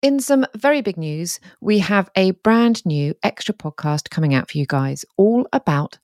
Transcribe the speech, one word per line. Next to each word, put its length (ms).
In 180
some 340
very 280
big 160
news, 420
we 180
have 380
a 160
brand 520
new 380
extra 320
podcast 560
coming 240
out 160
for 80
you 80
guys, 380
all 360
about 520